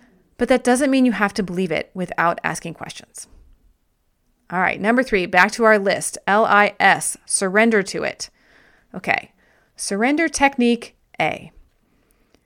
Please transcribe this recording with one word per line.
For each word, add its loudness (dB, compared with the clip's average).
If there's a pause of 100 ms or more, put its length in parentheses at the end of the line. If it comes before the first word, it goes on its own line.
(380)
but 0
that 2
doesn't 2
mean 4
you 4
have -2
to -2
believe -4
it -4
without -2
asking -6
questions. -18 (1200)
All -4
right, 0
number 2
three, -2
back 2
to -2
our 6
list, -2
L 2
I 2
S, 2
surrender 2
to -8
it. -8 (640)
Okay, -4 (420)
surrender -2
technique 0 (220)
A. -4 (960)